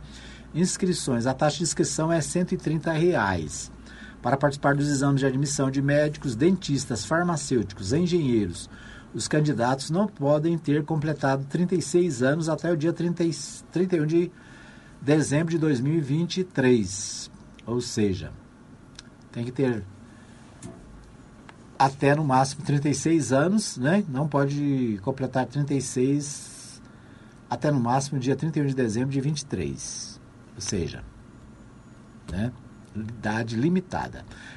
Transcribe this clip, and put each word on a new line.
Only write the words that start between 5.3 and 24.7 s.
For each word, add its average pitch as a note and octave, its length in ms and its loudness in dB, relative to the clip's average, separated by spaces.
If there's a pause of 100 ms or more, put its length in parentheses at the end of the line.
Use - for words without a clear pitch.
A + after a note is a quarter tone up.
de C#3 100 0
médicos, D3 540 0
dentistas, C#3 680 0
farmacêuticos, C#3 880 0
engenheiros, C3+ 760 0 (460)
os - 120 -4
candidatos C#3 640 2
não F#3+ 160 2
podem D#3 520 2
ter D3 260 0
completado C#3+ 600 0
trinta F3 300 0
e E3 80 2
seis F3 400 2
anos D3+ 260 2
até D#3+ 220 0
o F3 60 2
dia D#3+ 160 0
trinta E3+ 320 -2
e, E3 80 0 (400)
trinta F#3 240 2
e D#3+ 40 2
um D3+ 60 2
de E3+ 240 2 (720)
dezembro D3 500 2
de E3 80 2
dois D3+ 220 2
mil C#3+ 140 2
e E3 60 2
vinte D#3 380 0
e F#3 60 0
três. A#2 840 2 (360)
Ou A#2+ 140 -2
seja, F#2+ 520 -2 (1000)
tem A#2+ 120 -6
que B2 80 -6
ter B2 320 0 (1900)
até C#3 360 4
no D#3 100 2
máximo C3+ 380 2
trinta C#3+ 260 2
e C3+ 60 2
seis D#3 380 2
anos, F3+ 460 2
né? E3 300 2
Não C#3+ 200 -2
pode C#3 720 0